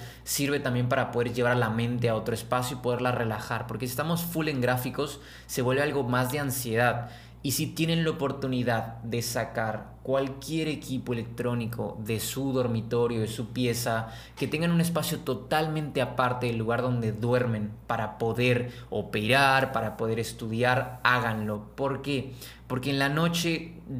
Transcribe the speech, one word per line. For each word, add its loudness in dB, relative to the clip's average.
sirve 0
también 0
para 2
poder 0
llevar 4
a 4
la 4
mente 0
a 2
otro -2
espacio -2
y -8
poderla 2
relajar, -2
porque -4
si -4
estamos 0
full -2
en 0
gráficos 0
se -2
vuelve 4
algo 0
más 2
de -2
ansiedad. 0
Y 0
si 0
tienen 2
la 2
oportunidad 0
de -2
sacar -4
cualquier -2
equipo -4
electrónico -4
de 0
su -2
dormitorio, 2
de 0
su -6
pieza, 0
que -2
tengan 2
un 6
espacio 0
totalmente 0
aparte 0
del 0
lugar 2
donde 0
duermen 0
para -2
poder 2
operar, 4
para -2
poder 0
estudiar, 0
háganlo. 2
¿Por -2
qué? -2
Porque -2
en 2
la 4
noche 0